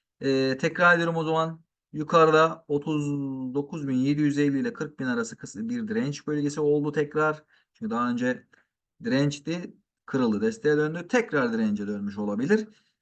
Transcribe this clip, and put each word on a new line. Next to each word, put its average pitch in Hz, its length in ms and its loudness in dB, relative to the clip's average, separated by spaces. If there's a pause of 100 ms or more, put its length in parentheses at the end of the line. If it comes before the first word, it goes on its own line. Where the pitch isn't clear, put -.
(200)
Ee, 135 400 0
tekrar 170 360 4
ediyorum 170 200 0
o 160 80 -2
zaman. 160 360 -2 (320)
Yukarıda 160 760 4
otuz 147 360 -2 (500)
dokuz 143 340 -4
bin 131 60 0
yedi 143 280 2
yüz 143 160 2
elli 139 220 2
ile 120 120 -2
kırk - 280 -10
bin 135 40 -6
arası 120 320 -4
kısa - 320 -10
bir 117 200 -4
direnç 123 380 -4
bölgesi 147 340 -2
oldu 147 320 2
tekrar. 151 520 0 (280)
Çünkü 110 180 -10
daha 120 200 0
önce 120 360 -2 (580)
dirençti, 143 720 -2 (320)
kırıldı, 127 340 0
desteğe 147 360 0
döndü. 160 320 -2
Tekrar 151 440 0
dirence 104 340 -2
dönmüş 101 320 -6
olabilir. 127 500 0 (340)